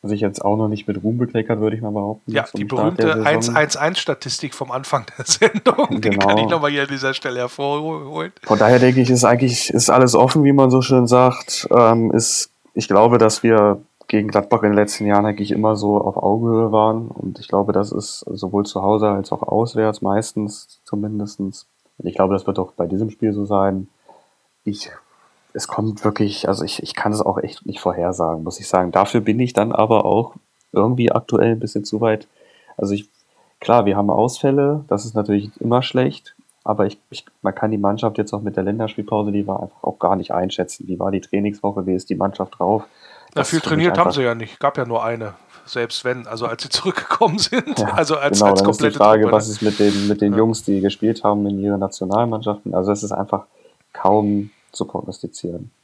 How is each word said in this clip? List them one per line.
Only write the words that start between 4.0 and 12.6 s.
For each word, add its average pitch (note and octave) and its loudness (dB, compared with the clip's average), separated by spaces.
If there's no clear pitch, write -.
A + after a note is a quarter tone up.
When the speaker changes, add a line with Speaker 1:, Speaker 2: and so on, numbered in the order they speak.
Speaker 2:
vom B2+ -10
Anfang C3 -4
der B2 -8
<laughs> - -
Sendung, - 2
die - -4
Speaker 1:
Genau. G2+ 0
Speaker 2:
kann G2+ 4
ich A2 2
nochmal D3+ 0
hier C#3+ -2
an C#3 -4
dieser C3+ -4
Stelle B2 -6
hervorholen. D3+ -6
Speaker 1:
Von G#2 2
daher A2+ 8
denke B2+ 6
ich, B2 4
ist B2 4
eigentlich, B2 2
ist A#2+ 2
alles B2+ 6
offen, C3 6
wie C#3 6
man C3+ 6
so B2+ 4
schön B2+ 4
sagt. B2+ 2
Ähm, A2+ 6
ist, - 0